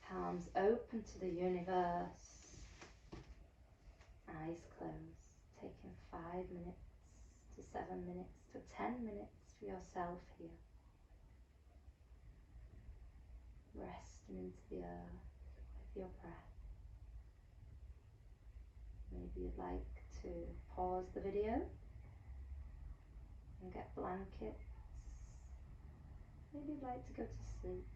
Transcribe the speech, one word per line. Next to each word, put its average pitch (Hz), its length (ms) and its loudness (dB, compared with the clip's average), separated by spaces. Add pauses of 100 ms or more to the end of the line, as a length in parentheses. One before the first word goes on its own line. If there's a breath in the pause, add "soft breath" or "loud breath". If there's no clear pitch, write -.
Palms 180 380 4 (100)
open 220 480 10
to - 160 -6
the 185 100 4
universe. 175 1300 6 (1700)
Eyes 165 320 0 (160)
closed. 160 420 -4 (400)
Taking 190 340 -6 (180)
five 175 400 0
minutes 175 360 -4 (680)
to - 60 -8 (120)
seven 180 340 2
minutes 180 320 -4 (140)
to - 60 -4 (160)
ten 226 280 4
minutes 208 560 -4
for 214 60 -8
yourself 180 540 2 (180)
here. 165 180 -6 (3250)
Resting 95 760 -2
into 175 220 -6
the 180 160 0
earth 175 360 -4 (520)
with - 280 -2
your 180 80 -2 (100)
breath. - 280 -8 (2500)
Maybe 90 360 2
you'd 87 100 2
like 90 420 2 (240)
to 196 60 0 (460)
pause 185 380 8
the 196 80 2
video 208 400 8 (2000)
and 185 120 -4
get - 220 -4
blankets. - 680 0 (1900)
Maybe 285 200 0
you'd 269 100 0
like 254 240 2
to - 60 -4
go - 100 2
to - 200 0 (180)
sleep. 185 240 0 (100)